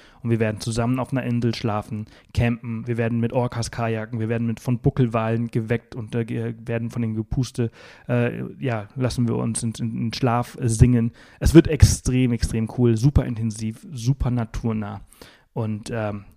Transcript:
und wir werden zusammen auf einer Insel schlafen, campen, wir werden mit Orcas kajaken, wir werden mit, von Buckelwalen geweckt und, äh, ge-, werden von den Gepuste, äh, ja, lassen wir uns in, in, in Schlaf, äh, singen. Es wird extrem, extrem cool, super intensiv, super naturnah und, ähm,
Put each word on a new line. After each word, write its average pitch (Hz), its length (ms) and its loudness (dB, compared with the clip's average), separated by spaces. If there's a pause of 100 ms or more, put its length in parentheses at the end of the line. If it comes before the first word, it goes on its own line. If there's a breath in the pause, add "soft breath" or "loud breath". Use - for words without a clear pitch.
(200 loud breath)
und 117 80 -4
wir 117 100 2
werden 107 220 0
zusammen 120 380 -2
auf 123 140 -6
einer 127 100 0
Insel 120 320 0
schlafen, 107 500 -4 (300 loud breath)
campen, 117 520 -2
wir 117 120 -2
werden 117 220 0
mit 117 120 0
Orcas 120 380 -2
kajaken, 113 500 -4
wir 110 80 -2
werden 117 180 -2
mit, 113 140 -4
von 123 180 0
Buckelwalen 113 720 2
geweckt 117 440 -2
und, 107 200 -8
äh, 117 120 -2
ge-, 117 280 -6 (120)
werden 117 240 -4
von 120 100 -6
den 110 140 -2
Gepuste, 117 560 -2 (360 loud breath)
äh, 120 360 -2 (200)
ja, 113 340 -4
lassen 123 300 0
wir 113 100 0
uns 120 260 -2
in, 113 160 -2
in, 120 180 -4
in 117 160 -4
Schlaf, 123 480 -2
äh, 127 80 0
singen. 117 440 6 (280 loud breath)
Es - 140 6
wird 165 140 10
extrem, 127 640 4
extrem 113 440 -2
cool, 117 220 4
super 135 260 4
intensiv, 110 680 -6
super 123 400 -2
naturnah 110 680 -4 (540 loud breath)
und, 110 360 -4
ähm, 104 360 -6 (100)